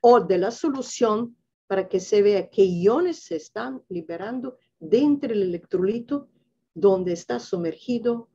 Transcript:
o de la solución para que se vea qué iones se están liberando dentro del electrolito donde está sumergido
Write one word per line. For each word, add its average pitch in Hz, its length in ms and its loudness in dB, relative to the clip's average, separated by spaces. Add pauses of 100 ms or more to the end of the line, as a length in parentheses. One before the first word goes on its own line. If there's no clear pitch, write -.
o 240 180 8
de 180 180 0
la 190 120 0
solución 240 840 -2 (320)
para 190 200 -2
que 190 120 -2
se 202 240 0
vea 196 260 2
qué 196 160 4
iones 220 540 0
se - 160 -10
están 247 540 -10
liberando 190 680 -10 (220)
dentro 269 500 2
del 208 140 0
electrolito 196 840 -4 (460)
donde 185 400 2
está 240 260 -6
sumergido 233 960 -6